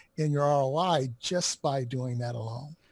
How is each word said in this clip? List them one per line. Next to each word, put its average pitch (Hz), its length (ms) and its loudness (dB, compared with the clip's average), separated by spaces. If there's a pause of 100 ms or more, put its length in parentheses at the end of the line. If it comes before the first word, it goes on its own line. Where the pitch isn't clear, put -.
(180)
in 151 140 2
your 143 100 2
R 143 200 4
O 135 140 0
I 160 320 2 (100)
just - 440 -2
by 139 220 2
doing 123 340 -4
that 120 160 -4
alone. 117 420 -8 (160)